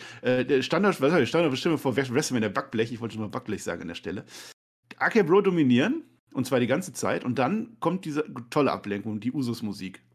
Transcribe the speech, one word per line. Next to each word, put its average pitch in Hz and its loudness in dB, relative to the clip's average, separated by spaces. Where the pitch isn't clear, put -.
Äh, 127 2
der 131 2
Standard, 180 2
was 139 4
hab 175 4
ich? 120 4
Standardbestimmung 160 2
vor 127 0
Wres-, 127 -2
WrestleMania 120 0
Backblech. 120 -2
Ich 110 -10
wollte 110 -8
schon 110 -4
mal 107 -6
Backblech 107 -6
sagen 85 -6
an 87 -8
der 85 -8
Stelle. - -8
R 156 0
K 208 4
Bro 175 6
dominieren. 175 4
Und 127 -2
zwar 123 2
die 123 2
ganze 147 -2
Zeit. - -2
Und 127 -2
dann 175 -2
kommt 180 -2
diese 151 -2
tolle 139 2
Ablenkung, 104 -6
die 120 -4
Usos-Musik. 110 -6